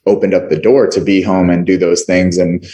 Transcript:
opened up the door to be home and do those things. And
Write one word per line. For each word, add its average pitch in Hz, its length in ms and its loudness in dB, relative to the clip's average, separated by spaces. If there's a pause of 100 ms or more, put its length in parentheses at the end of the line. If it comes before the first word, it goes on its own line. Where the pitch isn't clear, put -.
opened 98 280 0
up - 160 -2
the - 100 0
door 120 260 2
to 92 140 -2
be 95 220 0
home 92 280 0
and 87 160 0
do 92 120 0
those 87 260 0
things. 90 340 0
And 90 360 -2